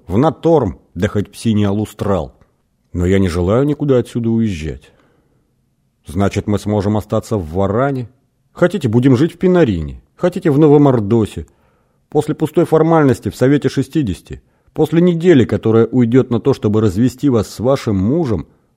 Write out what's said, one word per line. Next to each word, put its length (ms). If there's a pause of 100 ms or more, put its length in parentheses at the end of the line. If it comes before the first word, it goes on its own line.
в 100
Наторм, 640 (140)
да 140
хоть 260
в 40
Синий 280
Алустрал. 680 (580)
Но 120
я 120
не 100
желаю 380
никуда 320
отсюда 320
уезжать». 600 (1120)
«Значит, 420
мы 100
сможем 400
остаться 400
в 160
Варане? 560 (500)
Хотите, 300
будем 260
жить 200
в 20
Пинарине, 640 (160)
хотите, 340
в 80
Новомордосе. 880 (640)
После 260
пустой 300
формальности 640
в 80
Совете 320
шестидесяти, 720 (320)
после 260
недели, 460
которая 400
уйдет 440
на 120
то, 120
чтобы 280
развести 480
вас 180
с 140
вашим 340
мужем, 520 (300)